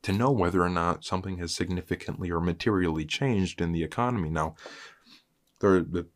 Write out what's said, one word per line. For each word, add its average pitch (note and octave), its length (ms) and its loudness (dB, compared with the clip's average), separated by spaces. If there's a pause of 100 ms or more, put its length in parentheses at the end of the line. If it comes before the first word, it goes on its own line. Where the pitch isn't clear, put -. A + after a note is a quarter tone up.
to G2+ 100 -2
know A2+ 180 2
whether F#2 320 4
or F2 80 4
not E2+ 340 0
something F#2 340 -4
has F2 140 -6
significantly - 800 -4
or E2 100 0
materially E2+ 640 0
changed G2 560 0
in E2+ 120 0
the E2 100 0
economy. G#2+ 480 -2
Now, D#2+ 240 -2 (1040)
the, F#2 300 6
the E2+ 280 -2